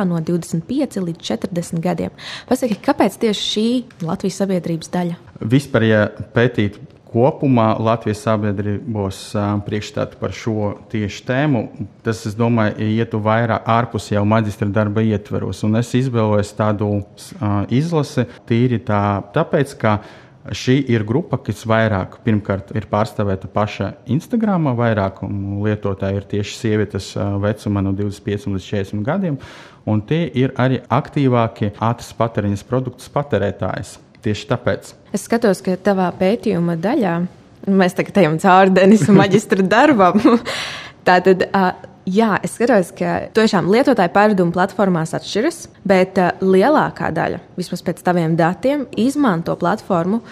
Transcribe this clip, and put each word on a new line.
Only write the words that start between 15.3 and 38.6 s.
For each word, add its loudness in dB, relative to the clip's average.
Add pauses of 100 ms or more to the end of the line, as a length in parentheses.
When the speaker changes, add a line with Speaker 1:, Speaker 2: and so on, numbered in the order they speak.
Speaker 2:
Un 0
es -2
izvēlējos 0
tādu, 0 (500)
ā, -2 (180)
izlasi 0 (240)
tīri 2
tā, 0 (140)
tāpēc, 0
ka 2 (500)
šī 0 (100)
ir 2
grupa, -2
kas -8
vairāk, 0
pirmkārt, -2
ir -6
pārstāvēta -2
paša -4 (180)
Instagramā, 0
vairākumu -2
lietotāju -2
ir -6
tieši -6
sievietes, -2
ā, -4 (100)
vecuma -2
no -2
divdesmit -6
pieciem -4
līdz -10
četrdesmit -4
gadiem, -2 (480)
un 0
tie -2
ir 0
arī 0
aktīvākie 0
ātras -2
patēriņas -2
produktus -6
patērētājs. -4 (240)
Tieši -4
tāpēc. -4 (180)
Speaker 1:
Es -6
skatos, 2
ka -4
tavā 0 (100)
pētījuma 0
daļā, 0 (520)
mēs 2
tagad 0
ejam 4
cauri 8